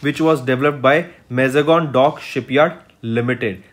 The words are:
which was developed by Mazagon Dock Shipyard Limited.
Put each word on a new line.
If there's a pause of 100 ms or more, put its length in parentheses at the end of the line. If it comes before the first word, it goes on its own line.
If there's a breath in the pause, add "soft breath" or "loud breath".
which
was
developed
by (180 loud breath)
Mazagon
Dock
Shipyard (300)
Limited.